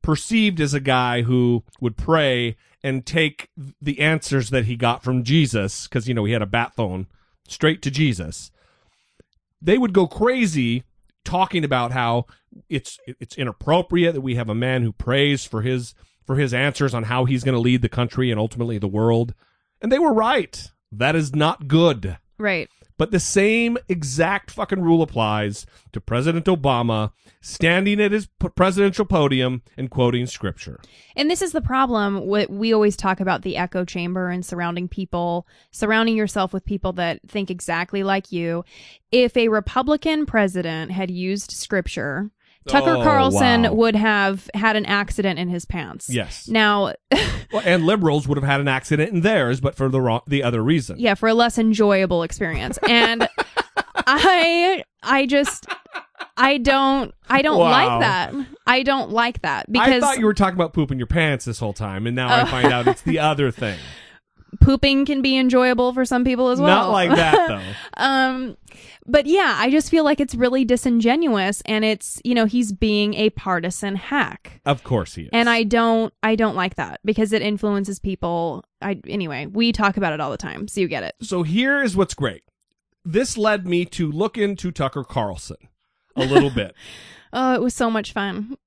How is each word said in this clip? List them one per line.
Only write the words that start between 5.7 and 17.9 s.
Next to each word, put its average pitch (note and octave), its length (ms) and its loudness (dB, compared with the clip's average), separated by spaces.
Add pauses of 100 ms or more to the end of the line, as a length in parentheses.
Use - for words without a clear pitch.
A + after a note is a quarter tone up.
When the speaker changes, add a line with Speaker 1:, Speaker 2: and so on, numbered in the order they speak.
Speaker 1:
'cause, A#2 220 -4
you B2+ 60 -2
know, A2 100 -2
he G#2+ 80 0
had A#2 100 0
a G2+ 40 -4
bat A#2 280 -2
phone, F#2+ 340 -6 (380)
straight - 360 -2
to C#3 80 -4
Jesus. A#2 600 -2 (1120)
They F3 180 2
would A#3+ 140 0
go F#3 140 4
crazy D#3+ 800 0 (400)
talking F3+ 400 -2
about B2+ 280 0
how A#2+ 340 0 (420)
it's, - 380 -8
it's - 300 -16
inappropriate E3+ 760 0
that C#3 60 -4
we C3 160 -4
have A#2 120 -4
a G#2 60 -2
man B2+ 280 -2
who A2+ 100 -2
prays C#3 520 0
for A2 180 -6
his, B2+ 320 -4 (300)
for C3 120 -2
his C3+ 180 0
answers C#3 400 0
on A#2 100 -4
how B2 200 0
he's B2+ 200 0
gonna C3 140 0
lead B2 240 2
the A#2 60 0
country B2 420 -2